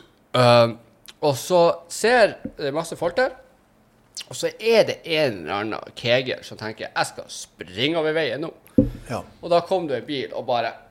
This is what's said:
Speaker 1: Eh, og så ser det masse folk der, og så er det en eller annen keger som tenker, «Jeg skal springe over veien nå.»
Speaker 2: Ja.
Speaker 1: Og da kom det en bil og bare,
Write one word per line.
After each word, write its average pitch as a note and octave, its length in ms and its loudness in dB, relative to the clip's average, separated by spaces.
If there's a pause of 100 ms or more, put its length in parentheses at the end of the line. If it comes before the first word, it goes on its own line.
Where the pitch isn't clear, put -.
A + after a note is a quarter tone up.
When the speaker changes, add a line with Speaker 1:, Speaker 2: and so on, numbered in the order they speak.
(340)
Speaker 1:
Eh, A#2+ 380 6 (460)
og D3 180 0
så F3+ 240 2 (300)
ser A3 480 2 (180)
det D3 160 -4
masse D#3+ 240 -6
folk E3+ 220 -2
der, C4 160 2 (960)
og - 80 -12
så E3 180 -4
er A3 300 4
det - 160 -4
en D3+ 400 0
eller D#2+ 140 -6
annen G#2 420 -6
keger B2 480 0
som A2+ 100 -16
tenker, G#2+ 380 -10
«Jeg D#3+ 160 -2
skal - 180 -14
springe A#2 720 -6
over D#3 160 -2
veien C#3 240 -2
nå.» D#3+ 120 -8 (580)
Speaker 2:
Ja. A2+ 100 -4 (220)
Speaker 1:
Og F3 100 -10
da F3 140 6
kom F3+ 240 -2
det B2+ 80 -2
en A2+ 100 -10
bil C3+ 240 -6
og - 160 -8
bare, A#2 220 0 (220)